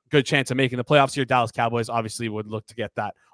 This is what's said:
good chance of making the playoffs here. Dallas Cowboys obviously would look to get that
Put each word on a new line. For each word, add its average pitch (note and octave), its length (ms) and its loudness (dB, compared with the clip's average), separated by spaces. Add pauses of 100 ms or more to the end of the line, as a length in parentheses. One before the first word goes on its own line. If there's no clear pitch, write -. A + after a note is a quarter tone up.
good C#3+ 160 4
chance C#3 260 0
of B2+ 60 0
making B2+ 200 0
the B2 60 -4
playoffs C#3 300 4
here. C#3 100 -2
Dallas B2 280 2
Cowboys A#2 380 -2
obviously A#2 380 -4
would G#2+ 200 -6
look G#2+ 200 -8
to - 80 -20
get A#2+ 200 -6
that G#2+ 180 -6 (200)